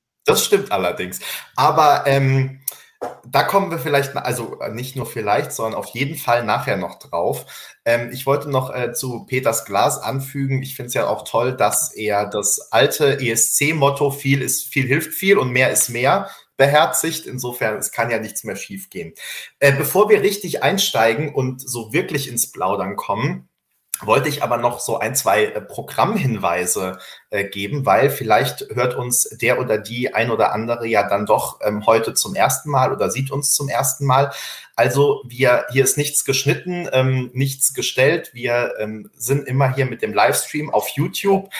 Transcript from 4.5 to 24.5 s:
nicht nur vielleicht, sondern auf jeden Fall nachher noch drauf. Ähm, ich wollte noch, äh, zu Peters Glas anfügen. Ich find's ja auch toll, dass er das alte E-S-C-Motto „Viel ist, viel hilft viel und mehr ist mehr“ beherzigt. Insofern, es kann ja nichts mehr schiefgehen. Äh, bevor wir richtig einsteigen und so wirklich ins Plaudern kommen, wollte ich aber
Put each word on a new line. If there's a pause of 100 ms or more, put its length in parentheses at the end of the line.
nicht
nur
vielleicht,
sondern
auf
jeden
Fall
nachher
noch
drauf.
Ähm,
ich
wollte
noch,
äh,
zu
Peters
Glas
anfügen.
Ich
find's
ja
auch
toll,
dass
er
das
alte
E-S-C-Motto
„Viel
ist,
viel
hilft
viel
und
mehr
ist
mehr“ (260)
beherzigt.
Insofern,
es
kann
ja
nichts
mehr
schiefgehen. (460)
Äh,
bevor
wir
richtig
einsteigen
und
so
wirklich
ins
Plaudern
kommen, (540)
wollte
ich
aber